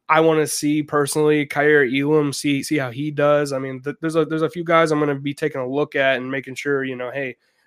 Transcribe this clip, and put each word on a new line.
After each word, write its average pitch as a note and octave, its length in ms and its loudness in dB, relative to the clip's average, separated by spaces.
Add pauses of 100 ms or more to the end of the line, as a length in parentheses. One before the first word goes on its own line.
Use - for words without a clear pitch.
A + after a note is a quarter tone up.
I D#3 120 6
wanna D#3+ 260 4
see D3+ 360 -2
personally D3+ 640 0
Kaiir D3 400 4
Elam, C#3+ 480 0
see, C#3+ 300 -2
see D3+ 160 -2
how C3 120 -4
he C#3+ 200 -6
does. D3 420 2
I C3 60 -4
mean, C3 240 -8
th-, C#3 180 -8
there's D#3+ 160 -4
a, D#3+ 80 4
there's D#3 160 -4
a D#3+ 80 0
few E3+ 160 -8
guys E3 260 2
I'm D3+ 100 0
gonna D3 160 0
be C#3+ 180 -6
taking C#3+ 260 -4
a B2+ 80 -6
look C#3 260 -2
at C3+ 220 2
and B2+ 140 -8
making C3+ 240 -8
sure, C#3 280 -4
you C3 140 -6
know, B2 140 -10
hey, C3 260 -8 (300)